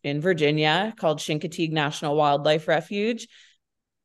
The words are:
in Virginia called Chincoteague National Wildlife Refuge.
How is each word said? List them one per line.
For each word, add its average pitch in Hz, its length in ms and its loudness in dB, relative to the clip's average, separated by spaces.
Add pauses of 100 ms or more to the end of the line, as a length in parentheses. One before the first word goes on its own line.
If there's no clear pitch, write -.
in 143 180 -4
Virginia 156 760 2
called 156 240 0
Chincoteague 160 540 -4
National 151 420 -2
Wildlife 151 520 2
Refuge. 208 600 -2 (760)